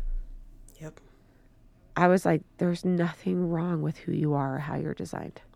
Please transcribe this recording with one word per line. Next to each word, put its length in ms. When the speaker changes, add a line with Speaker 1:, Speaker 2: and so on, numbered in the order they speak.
Speaker 1:
Yep. 180
Speaker 2:
I 120
was 180
like, 160
"There's 260
nothing 640
wrong 320
with 160
who 140
you 220
are 220
or 20
how 180
you're 180
designed." 460